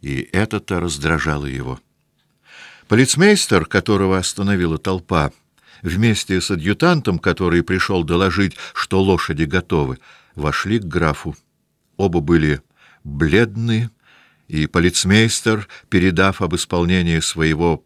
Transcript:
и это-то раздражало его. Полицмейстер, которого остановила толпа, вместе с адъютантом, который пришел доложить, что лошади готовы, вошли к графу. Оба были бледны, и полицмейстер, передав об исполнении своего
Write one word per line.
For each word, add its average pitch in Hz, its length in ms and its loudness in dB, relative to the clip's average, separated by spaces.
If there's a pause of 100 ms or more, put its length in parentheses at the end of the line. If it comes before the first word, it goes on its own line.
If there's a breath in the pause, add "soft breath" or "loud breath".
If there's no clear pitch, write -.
и 67 320 -8
это-то 98 480 -2
раздражало 76 640 -2
его. 64 340 -8 (1080 loud breath)
Полицмейстер, 135 760 4
которого 95 520 2
остановила 92 600 -2
толпа, 85 540 -2 (500 soft breath)
вместе 95 600 0
с - 100 -6
адъютантом, 101 680 0
который 87 440 0
пришел 92 400 -2
доложить, 90 540 0 (160 loud breath)
что - 280 -2
лошади 85 420 0
готовы, 76 560 -2 (360 soft breath)
вошли 76 440 -2
к 104 40 -10
графу. 80 520 -2 (600)
Оба 90 220 0
были 76 420 0 (420 soft breath)
бледны, 107 840 0 (580 soft breath)
и 78 200 -2
полицмейстер, 101 1000 2 (220 loud breath)
передав 92 520 2
об 87 140 -2
исполнении 87 640 0
своего 80 680 0